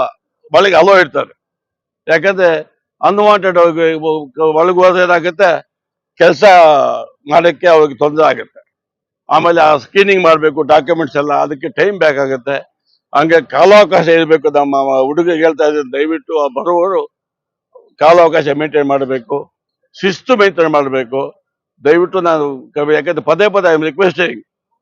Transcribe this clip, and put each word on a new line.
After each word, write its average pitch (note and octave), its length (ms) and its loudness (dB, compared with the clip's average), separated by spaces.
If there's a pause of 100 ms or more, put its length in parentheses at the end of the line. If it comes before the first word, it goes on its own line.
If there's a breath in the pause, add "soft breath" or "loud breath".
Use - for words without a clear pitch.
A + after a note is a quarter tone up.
(580)
ಒಳಗೆ F#3+ 180 2
ಅಲೋ F#3 240 4
ಇರ್ತಾರೆ. C#3+ 340 -4 (760)
ಯಾಕಂದ್ರೆ F3 440 0 (500)
ಅನ್‌ವಾಂಟೆಡ್ G3 560 0 (1000)
ಒಳಗೆ F3 240 0
ಹೋದ್ರೆ F3+ 200 2
ಏನಾಗುತ್ತೆ, F3 480 0 (680)
ಕೆಲಸ E3+ 260 2 (840)
ಮಾಡಕ್ಕೆ E3+ 380 0
ಅವ್ರಿಗೆ D3+ 300 2
ತೊಂದರೆ D3+ 280 0
ಆಗುತ್ತೆ. B2 340 -4 (720)
ಆಮೇಲೆ E3 320 0
ಆ D#3 160 2
ಸ್ಕ್ರೀನಿಂಗ್ G3 460 -2
ಮಾಡ್ಬೇಕು D#3 380 2
ಡಾಕ್ಯುಮೆಂಟ್ಸ್ D#3 560 -2
ಎಲ್ಲ, C#3+ 160 -4
ಅದಕ್ಕೆ D3 360 -6
ಟೈಮ್ F#3 300 -4
ಬೇಕಾಗುತ್ತೆ. C#3 560 -2 (600)
ಹಂಗೆ D#3+ 260 2
ಕಾಲಾವಕಾಶ F3+ 680 2
ಇರ್ಬೇಕು. D#3+ 420 2
ನಮ್ಮ C#3+ 260 -2 (320)
ಹುಡುಗರಿಗೆ D#3+ 360 -2
ಹೇಳ್ತಾ D#3+ 220 0
ಇದ್ದೀನಿ, D3 320 -2
ದಯವಿಟ್ಟು D#3 420 -6
ಆ C#3+ 80 -2
ಬರುವವರು E3+ 540 -4 (1000)
ಕಾಲಾವಕಾಶ D#3+ 480 2
ಮೇಂಟೈನ್ C#3+ 420 -2
ಮಾಡ್ಬೇಕು, C3+ 480 -4 (640)
ಶಿಸ್ತು F#3+ 360 -2
ಮೇಂಟೈನ್ F3 320 0
ಮಾಡ್ಬೇಕು. C3+ 520 -2 (640)
ದಯವಿಟ್ಟು F3 360 0
ನಾನು D3 500 -4
ಕಮ್ಮಿ-, D3 240 -2
ಯಾಕಂದ್ರೆ D#3 260 -4
ಪದೇ E3 280 0
ಪದೇ F3+ 260 0
I - 20 0
am D#3 120 -4
requesting, D#3+ 460 -4 (460)